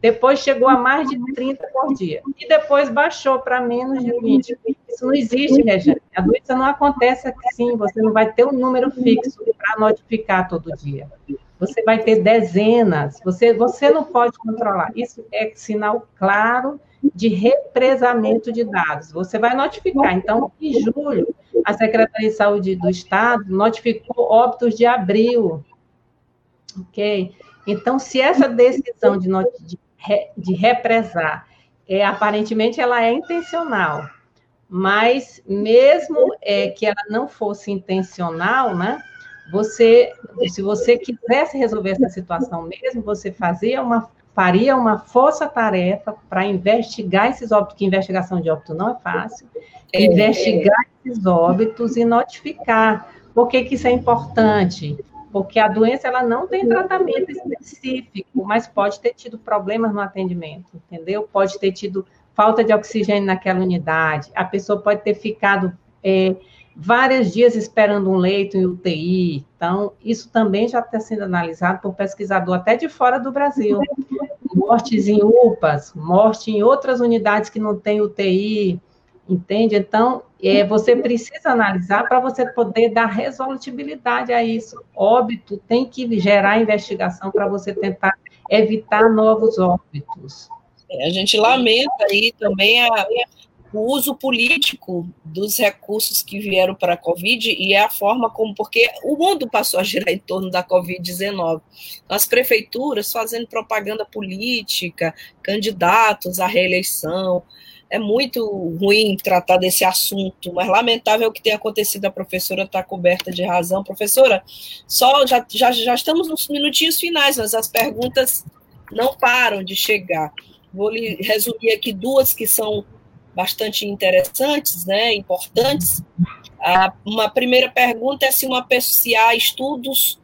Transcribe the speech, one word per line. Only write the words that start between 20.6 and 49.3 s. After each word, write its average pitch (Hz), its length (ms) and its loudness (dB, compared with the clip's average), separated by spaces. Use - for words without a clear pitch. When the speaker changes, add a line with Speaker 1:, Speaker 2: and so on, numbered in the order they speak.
Speaker 1:
em 302 200 0
julho, 269 520 -2
a 208 80 0
Secretaria 220 560 0
de 214 60 -2
Saúde 208 400 0
do 175 160 -2
Estado 208 580 0
notificou 220 840 -2
óbitos 240 420 2
de 220 100 2
abril. 220 800 2
Ok? 202 520 -4
Então, 240 360 -2
se - 200 -4
essa 269 280 4
decisão 247 680 2
de 185 120 -2
noti-, 190 340 0
de 165 160 -18
re-, 202 400 -4
de 185 180 -2
represar, 208 920 0
é, 196 160 0
aparentemente, 214 760 0
ela 247 240 2
é 226 80 2
intencional, 285 920 -4
mas 208 800 0
mesmo, 247 920 4
é, 202 280 -2
que 208 180 -4
ela 202 220 -2
não 240 200 -4
fosse 208 420 -8
intencional, 190 1080 -2
né, 202 240 -4
você, 226 640 4
se 196 140 -8
você 226 340 2
quisesse 254 640 -2
resolver 214 320 -2
essa 240 180 2
situação 175 540 -8
mesmo, 220 400 -8
você 202 280 -6
fazia 196 520 -2
uma, 233 260 -2
faria 202 400 4
uma 220 240 2
força-tarefa 220 1160 0
pra 185 180 -2
investigar 202 840 0
esses 220 220 -6
óbitos, 202 240 0
que 202 80 -4
investigação 190 560 -2
de 165 80 -4
óbito 156 240 -4
não 185 180 -4
é 240 100 -6
fácil, 180 460 -8